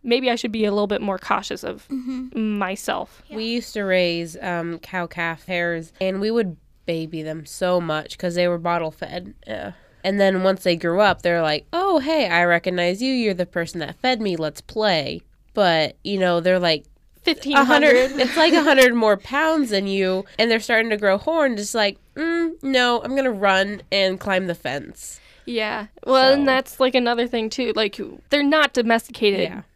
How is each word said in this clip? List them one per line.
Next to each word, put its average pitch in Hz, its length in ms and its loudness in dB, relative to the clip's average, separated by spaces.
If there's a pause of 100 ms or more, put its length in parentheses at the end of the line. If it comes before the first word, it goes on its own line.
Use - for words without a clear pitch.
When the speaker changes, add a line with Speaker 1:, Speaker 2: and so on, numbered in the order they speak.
Speaker 1:
Maybe 247 240 0
I 233 60 2
should 226 160 -4
be 214 140 0
a 208 60 0
little 208 160 0
bit 202 140 -2
more 196 160 -4
cautious - 460 -4
of - 240 -10
Speaker 2:
Mm-hmm. 254 680 -6
Speaker 1:
myself. - 720 -6
Speaker 2:
Yeah. 220 80 -12
Speaker 3:
We 220 80 -6
used 233 280 -6
to 208 100 -4
raise, 175 580 0
um, 170 380 -6
cow 175 280 -8
calf 165 380 -8
hares, 170 560 -4
and 190 180 -2
we 214 100 -2
would 220 280 -2 (280)
baby 160 360 -6
them 156 240 -10
so 180 340 -2
much 156 380 -4
'cause 175 180 -6
they 175 140 2
were 175 80 0
bottle 170 340 -2
fed. 180 420 -12 (140)
Uh, 185 240 -10 (320)
and 196 160 0
then 190 240 2
once 190 200 2
they 175 120 2
grew 170 240 -2
up, 196 220 4
they're 170 200 0
like, 151 300 -2
"Oh, 349 280 2
hey, 285 280 0
I 170 160 2
recognize 180 580 0
you. 262 120 -2
You're 226 200 0
the 175 120 -2
person 170 340 -6
that 160 220 -8
fed 254 180 0
me. 196 160 -2
Let's 156 240 -4
play." 185 600 -2 (320)
But, 165 500 2
you 196 160 -4
know, 180 220 2
they're, 185 180 2
like, 165 240 0 (380)
Speaker 1:
Fifteen 294 340 -2
hundred. 277 400 6
Speaker 3:
a 254 140 6
hundred, 285 120 -6
it's, 254 140 0
like, 330 160 6
a 330 120 4
hundred 262 320 6
more 220 200 4
pounds 294 540 0
than 196 180 0
you, 190 380 0 (120)
and 226 140 2
they're 220 80 2
starting 226 300 0
to 214 80 0
grow 202 200 2
horns. 277 440 0
It's 202 120 -8
like, 208 240 0 (200)
"Mm, 330 440 -2
no, 247 400 2
I'm 262 140 -6
gonna 262 160 0
run 196 580 0
and 190 300 0
climb 190 280 -2
the 170 80 -4
fence." - 680 -10 (240)
Speaker 1:
Yeah. 214 420 -6 (180)
Well, 262 280 6
and 285 80 4
Speaker 3:
So 277 40 2
Speaker 1:
that's, 262 360 0
like, 262 140 2
another 240 300 0
thing, 226 240 -4
too. 247 240 -4
Like, 214 240 -2 (320)
they're 294 140 2
not 294 300 2
domesticated 226 760 2
Speaker 3:
Yeah. 185 120 -12 (140)